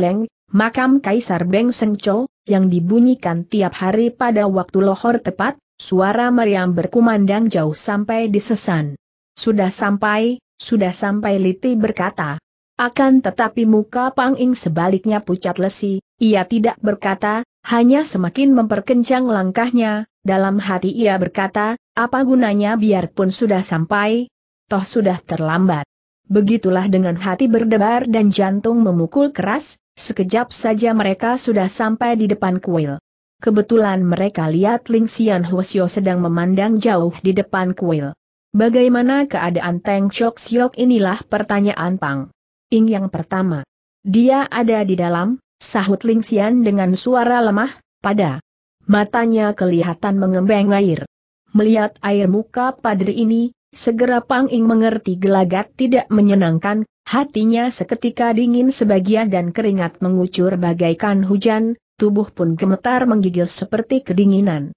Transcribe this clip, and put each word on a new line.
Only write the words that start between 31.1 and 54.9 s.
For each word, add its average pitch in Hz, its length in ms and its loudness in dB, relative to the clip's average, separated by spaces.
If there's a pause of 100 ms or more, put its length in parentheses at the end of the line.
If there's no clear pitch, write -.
sudah 202 320 0
sampai 226 480 -2
di 220 80 0
depan 196 320 -2
kuil. 156 400 -2 (400)
Kebetulan 208 640 2
mereka 175 480 -2
lihat 202 400 0
Ling 226 160 2
Xian 208 400 0
Hwasyo 185 400 -2
sedang 185 400 -2
memandang 185 560 0
jauh 175 400 0
di 190 160 0
depan 185 400 -2
kuil. 156 400 -4 (320)
"Bagaimana 247 800 2
keadaan 175 480 -2
Teng 196 320 -2
Siok 226 320 -2
Siok?" 247 380 0
inilah 220 500 2
pertanyaan 202 720 -2
Pang 139 320 -6 (400)
Ing 220 160 4
yang 196 240 -2
pertama. 170 480 -4 (400)
"Dia 247 480 2
ada 226 320 0
di 190 160 0
dalam," 175 400 -2 (240)
sahut 196 460 -2
Ling 226 180 2
Xian 226 400 2
dengan 190 320 2
suara 247 460 0
lemah, 214 260 0 (320)
pada 196 400 -2 (480)
matanya 214 640 2
kelihatan 180 640 0
mengembang 196 560 2
air. 196 320 0 (480)
Melihat 214 480 2
air 202 240 0
muka 226 480 -2
padri 208 480 -2
ini, 233 320 0 (160)
segera 240 560 -2
Pang 262 240 0
Ing 226 160 0
mengerti 220 560 0